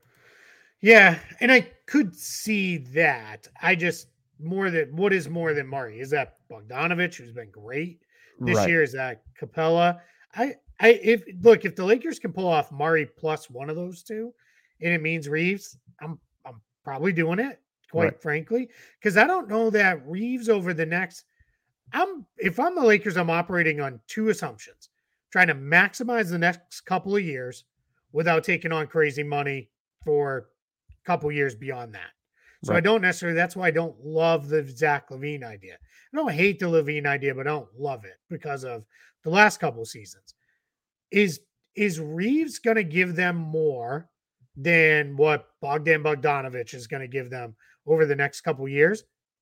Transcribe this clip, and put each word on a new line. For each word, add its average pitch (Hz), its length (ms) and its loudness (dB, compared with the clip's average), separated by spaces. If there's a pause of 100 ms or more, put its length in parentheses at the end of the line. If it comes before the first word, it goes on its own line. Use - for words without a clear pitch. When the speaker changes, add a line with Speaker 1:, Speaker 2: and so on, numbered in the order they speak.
(800)
Speaker 1:
Yeah, 196 360 10 (220)
and 247 120 4
I 254 200 6 (140)
could 254 300 0
see 196 640 -4
that. 127 680 -2 (140)
I 180 140 2
just, 170 320 -4 (320)
more 185 300 -4
than, 156 260 -2
what 196 180 2
is 160 160 -2
more 165 240 -2
than 143 140 -4
Murray? 123 320 -10
Is 135 120 -12
that 147 260 -2 (140)
Bogdanovich, 156 640 -4
who's 120 160 -20
been 113 180 -14
great 131 520 -10 (380)
this 170 180 0
Speaker 2:
Right. 196 120 4
Speaker 1:
year? 165 140 4
Is 131 80 0
that 127 320 -8 (160)
Capela? 165 600 2 (360)
I, 247 200 -4 (240)
I, 220 100 8 (120)
if, 220 220 2 (180)
look, 214 240 8
if 180 100 -6
the 185 100 -4
Lakers 240 340 0
can 202 140 -8
pull 190 140 -2
off 156 240 0
Murray 151 340 0
plus 156 440 -6
one 131 200 -12
of 156 60 -8
those 175 280 -10
two, 226 300 -10 (480)
and 170 120 0
it 165 80 0
means 160 280 -6
Reaves, 175 480 -4 (240)
I'm, 156 180 -14 (260)
I'm 123 160 -20 (220)
probably 147 300 -4
doing 165 260 0
it, 269 200 -6 (300)
quite 165 140 0
Speaker 2:
Right. - 180 -2
Speaker 1:
frankly, 165 480 -4 (320)
'cause 202 140 0
I 214 100 6
don't 349 220 0
know 220 220 0
that 190 360 2
Reaves 226 440 -4
over 185 240 0
the 160 120 -2
next, 175 380 -6 (680)
I'm, 339 320 -4 (120)
if 190 220 -2
I'm 349 160 0
the 320 80 0
Lakers, 208 320 4
I'm 175 140 0
operating 170 500 0
on 131 280 -8
two 220 220 -2
assumptions, - 600 -8 (420)
trying 185 160 6
to 156 80 0
maximize 190 760 0
the 175 80 -4
next 175 440 -2
couple 185 340 -4
of 202 80 -2
years 127 400 -10 (480)
without 160 320 2
taking 165 300 -2
on 156 140 -2
crazy 147 360 0
money 143 460 -6 (340)
for 143 460 -2 (400)
a - 180 -20
couple 156 240 -2
years 139 240 -2
beyond 123 400 -12
that. 87 140 -16 (540)
So - 100 -2
I 175 40 4
Speaker 2:
Right. 170 60 4
Speaker 1:
don't 214 180 4
necessarily, 180 340 0
that's 175 200 0
why 185 120 -2
I 165 40 4
don't 160 320 -2
love 156 460 0
the 151 180 0
Zach 143 420 -2
LaVine 139 340 -10
idea. 98 320 -16
I - 420 -16
don't 294 140 -2
hate 180 280 0
the 190 60 -4
LaVine 151 400 0
idea, 139 300 -2
but 135 120 -6
I 151 40 -2
don't 127 280 -10
love 135 240 -8
it 95 140 -20 (120)
because 143 360 -10
of 120 180 -12 (400)
the 160 60 -6
last 202 300 4
couple 117 240 -4
of 113 40 -10
seasons. - 460 -20 (800)
Is, 196 300 2 (340)
is 202 240 0
Reaves 214 580 -2
gonna 220 260 2
give 175 320 0
them 180 200 0
more 156 720 -2 (480)
than 151 600 4
what 147 320 2 (120)
Bogdan 151 400 0
Bogdanovich 139 720 -2
is 120 140 -16
gonna 131 200 -10
give 123 220 -8
them 120 260 -12 (300)
over 160 220 4
the 143 80 0
next 139 260 -2
couple 135 240 -4
of 135 60 -8
years? 160 320 4 (380)